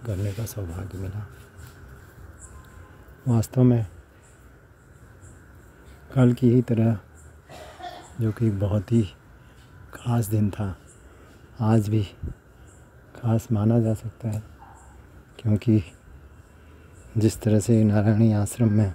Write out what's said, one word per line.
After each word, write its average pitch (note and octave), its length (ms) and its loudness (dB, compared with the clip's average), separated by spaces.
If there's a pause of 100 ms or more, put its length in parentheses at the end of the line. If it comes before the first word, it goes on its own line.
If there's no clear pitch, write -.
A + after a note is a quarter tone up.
करने G2+ 280 -4
का A2+ 120 -6
सौभाग्य F#2 520 -10
मिला। F#2+ 280 -10 (2000)
वास्तव B2 380 2
में A#2+ 220 4 (2250)
कल B2 200 4
की B2 160 2
ही B2 120 6
तरह, A2+ 360 0 (1200)
जो A2 100 0
कि A2 260 -2
बहुत G2+ 340 -2
ही A#2 120 4 (880)
ख़ास A#2 340 -4
दिन G#2 220 0
था, G2 260 -6 (880)
आज A2 280 2
भी G#2+ 140 0 (1120)
ख़ास A2+ 360 -2
माना A2+ 280 2
जा A2 160 0
सकता A2 340 -10
है, G#2+ 140 -6 (960)
क्योंकि G#2+ 420 2 (1400)
जिस G#2+ 240 0
तरह G#2+ 180 2
से A2 240 2
नारायणी G#2+ 500 4
आश्रम G#2 380 0
में G2+ 240 2